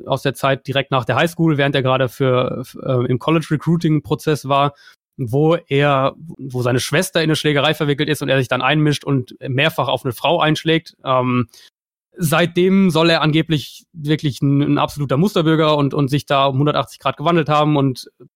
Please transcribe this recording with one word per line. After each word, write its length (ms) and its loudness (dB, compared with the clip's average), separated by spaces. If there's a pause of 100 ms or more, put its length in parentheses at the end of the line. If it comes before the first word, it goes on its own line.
aus 160 -2
der 120 -2
Zeit 320 -2
direkt 240 -2
nach 140 0
der 140 -2
Highschool, 400 0
während 180 0
er 80 0
gerade 240 2
für, 540 0
f-, 200 -16
äh, 260 0
im 120 0
College-Recruiting-Prozess 1300 -2
war, 260 2 (440)
wo 400 0 (100)
er, 500 2
wo 440 -10
seine 180 0
Schwester 400 -2
in 60 0
eine 100 2
Schlägerei 380 0
verwickelt 340 -2
ist 140 -2
und 80 -4
er 80 2
sich 100 0
dann 140 -2
einmischt 420 0
und 320 -4 (100)
mehrfach 440 -2
auf 160 -4
eine 80 -4
Frau 260 0
einschlägt. 640 0
Ähm, 460 0 (680)
seitdem 760 2
soll 200 2
er 120 2
angeblich 680 -2
wirklich 500 -4
ein, 200 2
ein 160 0
absoluter 400 -2
Musterbürger 580 2
und, 180 0
und 140 0
sich 180 -2
da 200 2
um 120 0
hundertachtzig 420 -2
Grad 180 -2
gewandelt 320 0
haben 260 2
und 340 -2 (260)